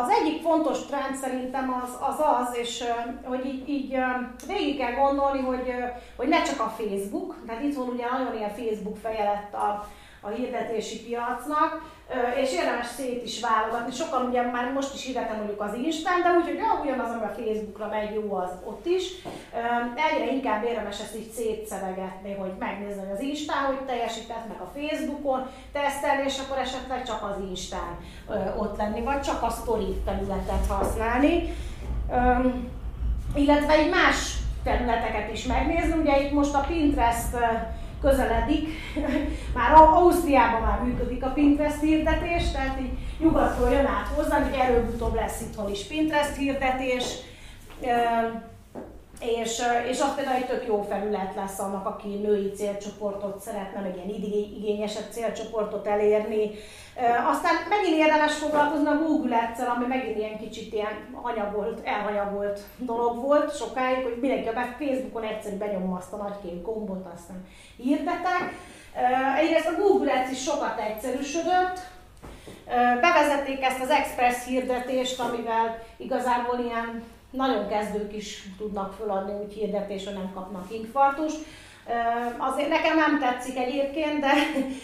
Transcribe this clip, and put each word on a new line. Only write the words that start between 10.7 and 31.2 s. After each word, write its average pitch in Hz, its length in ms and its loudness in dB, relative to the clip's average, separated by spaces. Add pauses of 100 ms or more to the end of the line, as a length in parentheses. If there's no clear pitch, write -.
piacnak, 277 760 -2 (280)
ö, 254 320 0
és 254 120 0
érdemes 247 320 0
szét 247 380 -6
is 208 180 -8
válogatni. 233 520 0
Sokan 262 360 -2
ugye 240 120 2
már 247 320 -2
most 277 200 -2
is - 120 -10
hirdetem 220 320 -4
mondjuk 208 240 -6
az 202 120 -4
Instán, 320 480 0
de 349 100 4
úgy, 349 120 6
hogy 349 140 -2
ja, 440 260 2
ugyanaz, 247 280 -2
ami 233 120 -4
a - 140 -4
Facebookra 214 500 -4
megy, 214 260 -4
jó 208 220 -4
az 180 140 -2 (140)
ott - 220 -12
is. 359 180 2 (500)
Ö, 233 60 -4 (520)
egyre 247 200 0
inkább 233 340 0
érdemes 208 340 -4
ezt 220 180 -10
így - 140 -10
szétszedegetni, 196 1000 -6
hogy 190 260 -6
megnézni, 202 440 -6
hogy 196 100 -8
az 208 80 -6
Instán 285 440 -2
hogy 269 200 0
teljesített, 226 640 -4
meg 185 140 -10
a 180 180 -10
Facebookon 285 680 -2 (260)
tesztelni, 277 520 0
és 269 140 -2
akkor 269 180 -4
esetleg 254 480 -4
csak 220 180 -4
az 196 260 -4
Instán, 175 480 -8 (320)
ö, - 40 -4 (240)
ott 202 200 -2
lenni, 220 240 -2
vagy 277 200 0
csak - 220 -2
a 226 60 2
sztori 202 560 -2
felületet 196 640 0
használni. 240 840 2 (580)